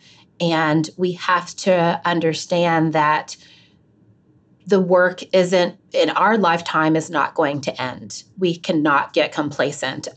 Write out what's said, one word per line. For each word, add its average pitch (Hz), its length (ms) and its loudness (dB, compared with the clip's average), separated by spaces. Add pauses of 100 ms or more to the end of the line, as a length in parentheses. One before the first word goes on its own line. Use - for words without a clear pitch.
(380)
and 160 580 2
we 180 160 -2
have 175 420 -2
to 180 500 2
understand 165 880 0
that 151 420 0 (1300)
the 190 120 4
work 180 420 2 (120)
isn't, 180 440 2 (140)
in 160 200 0
our 202 260 2
lifetime, 165 580 2
is 160 140 -2
not 156 260 -2
going 143 260 0
to - 200 -8
end. - 420 -10 (140)
We 175 200 -2
cannot 151 560 0
get 147 200 0
complacent. 143 840 -6